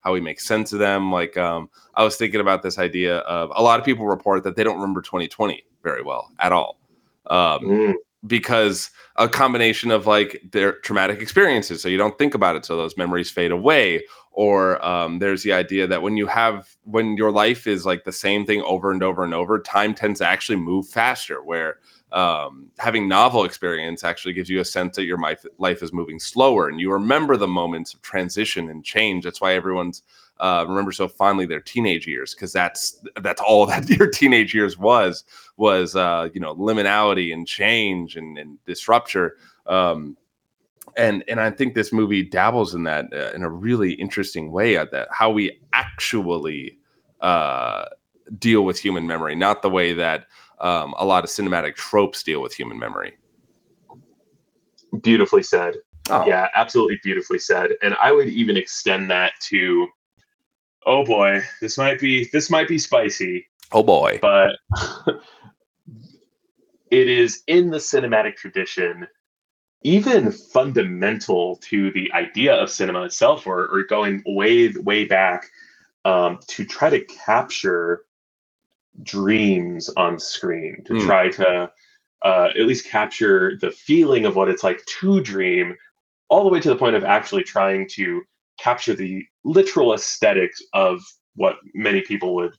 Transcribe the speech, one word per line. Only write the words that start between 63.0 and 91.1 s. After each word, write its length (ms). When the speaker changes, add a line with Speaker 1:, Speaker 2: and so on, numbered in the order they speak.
Speaker 1:
Oh 120
boy. 380
Speaker 2:
But 360
<laughs> 460
it 160
is 400
in 220
the 80
cinematic 580
tradition, 720
even 480
fundamental 1300
to 340
the 200
idea 420
of 160
cinema 340
itself, 440
or, 200
or 160
going 420
way, 480
way 320
back, 420
um, 440
to 180
try 240
to 160
capture 960
dreams 920
on 240
screen, 640
to 100
Speaker 1:
Hmm. 100
Speaker 2:
try 240
to, 420
uh, 260
at 160
least 220
capture 760
the 100
feeling 540
of 100
what 140
it's 140
like 200
to 220
dream, 560
all 160
the 60
way 100
to 100
the 60
point 220
of 80
actually 380
trying 460
to 320
capture 340
the 320
literal 480
aesthetics 680
of 280